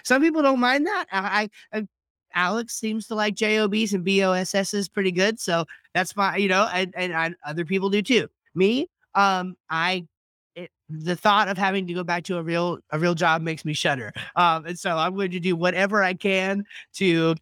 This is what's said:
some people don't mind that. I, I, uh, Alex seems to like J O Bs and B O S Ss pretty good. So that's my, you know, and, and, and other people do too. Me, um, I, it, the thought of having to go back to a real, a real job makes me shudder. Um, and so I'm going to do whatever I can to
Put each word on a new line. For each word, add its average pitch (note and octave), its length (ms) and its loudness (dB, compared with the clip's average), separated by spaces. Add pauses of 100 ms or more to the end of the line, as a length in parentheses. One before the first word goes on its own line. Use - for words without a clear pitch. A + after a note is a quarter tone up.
some C4+ 200 2
people D#4+ 180 2
don't C4+ 180 4
mind C4+ 280 2
that. G4 240 -4
I, G3+ 380 -2 (220)
I, A3 60 -4
uh, A3 40 -4 (520)
Alex F#3+ 420 -2
seems A3 320 -4
to A3+ 80 -6
like G#3+ 200 0
J G#3+ 240 2
O G#3+ 100 2
Bs G#3+ 240 -2
and F3+ 100 -2
B G3 200 4
O F#3 80 4
S F#3 240 0
Ss G3 320 -2
pretty F#3+ 240 -2
good. G3 280 0
So E3 260 0 (280)
that's F3+ 220 -2
my, G3 200 0
you G3 140 2
know, G3 240 4
and, F#3 240 -2
and, F3+ 160 -4
and E3 220 -2 (100)
other D#3 180 -6
people F#3+ 280 -2
do G#3 100 2
too. G3 260 2 (280)
Me, A3+ 340 2 (240)
um, F#3 420 2 (140)
I, E3+ 380 -2 (480)
it, F3 160 -16 (180)
the D#3 260 -4
thought G#3 320 2
of F#3+ 100 -2
having F#3+ 300 0
to F3 60 -6
go F3+ 100 -4
back F3 220 -4
to F3+ 120 -4
a E3 60 -4
real, E3+ 360 -2 (120)
a D#3 80 -2
real F3 160 2
job E3 260 2
makes D#3+ 220 -6
me D#3 100 -4
shudder. C3 380 -2 (240)
Um, D#3+ 300 2
and F3 120 -8
so E3+ 200 -2
I'm F3 180 0
going G3 160 -2
to F3+ 80 -6
do F3 160 0
whatever F#3 480 2
I F#3 100 0
can G3 520 0 (300)
to E3 460 2